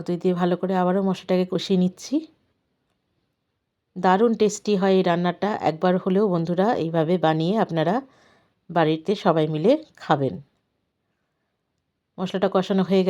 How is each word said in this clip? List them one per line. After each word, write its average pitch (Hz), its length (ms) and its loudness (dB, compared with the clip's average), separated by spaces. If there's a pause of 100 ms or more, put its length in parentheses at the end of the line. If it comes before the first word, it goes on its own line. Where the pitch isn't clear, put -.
দই 180 160 -2
দিয়ে 185 180 2
ভালো 180 200 2
করে 185 120 -4 (100)
আবারও 180 260 0
মশলাটাকে 185 440 -2
কষিয়ে 190 300 0
নিচ্ছি। 185 320 -4 (1800)
দারুণ 190 440 2
টেস্টি 208 400 0
হয় 190 160 2
এই 185 120 2
রান্নাটা। 175 420 -2 (180)
একবার 160 340 0
হলেও 196 220 0 (100)
বন্ধুরা 175 320 0 (180)
এইভাবে 165 300 0 (120)
বানিয়ে 160 280 0 (120)
আপনারা 165 300 -2 (760)
বাড়িতে 160 420 0 (120)
সবাই 160 300 2
মিলে 165 180 2 (300)
খাবেন। 139 320 0 (1800)
মশলাটা 185 360 -2
কষানো 190 340 0
হয়ে 190 220 2